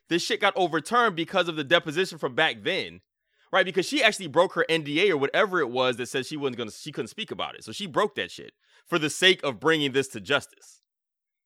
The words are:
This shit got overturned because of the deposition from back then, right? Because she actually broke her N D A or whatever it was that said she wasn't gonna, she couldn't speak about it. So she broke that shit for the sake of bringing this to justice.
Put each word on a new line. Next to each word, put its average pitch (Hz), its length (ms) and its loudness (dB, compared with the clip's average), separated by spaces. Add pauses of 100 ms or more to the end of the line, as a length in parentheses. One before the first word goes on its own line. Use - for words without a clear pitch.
This 170 160 0
shit 214 160 -2
got 202 160 4
overturned 185 600 2
because 170 320 0
of 165 80 -6
the 151 80 -2
deposition 165 540 0
from 139 180 -4
back 131 260 2
then, 107 380 -4 (500)
right? 185 160 4
Because 185 180 0
she 285 180 0
actually 202 260 2
broke 165 260 2
her 170 140 2
N 165 160 2
D 147 240 0
A - 40 4
or 151 60 2
whatever 180 420 2
it 131 100 0
was 127 260 2
that 120 100 -6
said 131 180 -2
she 151 120 -8
wasn't 139 200 -2
gonna, 110 140 -8
she - 220 -14
couldn't 131 160 -6
speak - 240 -10
about 90 240 -6
it. - 80 -20
So 110 80 -12
she 202 140 -10
broke 175 280 -2
that 92 160 -4
shit - 220 -16 (340)
for 175 120 -2
the 151 120 0
sake 185 320 4
of 127 160 -2
bringing 147 340 2
this 135 160 2
to 113 120 -12
justice. - 600 -4 (640)